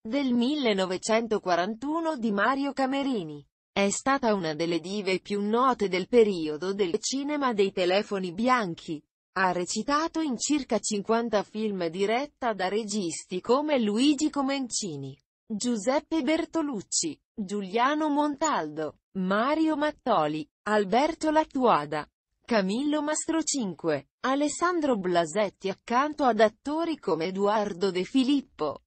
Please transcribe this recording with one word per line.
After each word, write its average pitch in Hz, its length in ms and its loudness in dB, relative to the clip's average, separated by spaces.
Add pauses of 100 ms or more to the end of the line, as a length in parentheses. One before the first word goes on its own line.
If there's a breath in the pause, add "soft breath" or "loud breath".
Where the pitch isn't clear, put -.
del 254 340 -2
millenovecentoquarantuno 226 1800 0
di 226 140 -2
Mario 269 420 0
Camerini. 254 720 -2 (280)
È 202 180 2
stata 254 440 2
una 160 200 -2
delle 165 240 0
dive 185 400 -2
più 202 220 -4
note 226 480 2
del 185 180 -2
periodo 180 640 2
del 196 280 0
cinema 277 520 -2
dei 196 200 2
telefoni 185 600 0
bianchi. 190 720 -2 (300)
Ha 185 180 2
recitato 277 680 -2
in 269 180 -2
circa 262 400 -2
cinquanta 214 640 0
film, 202 460 -4
diretta 220 640 -2
da 185 160 -2
registi 202 720 -4
come 277 400 2
Luigi 262 500 2
Comencini, 220 920 -4 (240)
Giuseppe 247 800 -2
Bertolucci, 285 960 -2 (140)
Giuliano 226 760 -2
Montaldo, 262 880 -2 (200)
Mario 277 580 2
Mattoli, 180 720 0 (160)
Alberto 220 680 2
Lattuada, 190 800 2 (360)
Camillo 240 560 0
Mastrocinque, 285 1080 -2 (140)
Alessandro 285 760 0
Blasetti, 180 680 0
accanto 285 560 0
ad 226 160 4
attori 302 580 2
come 160 280 -2
Edoardo 196 680 0
De 180 100 -2
Filippo 254 840 0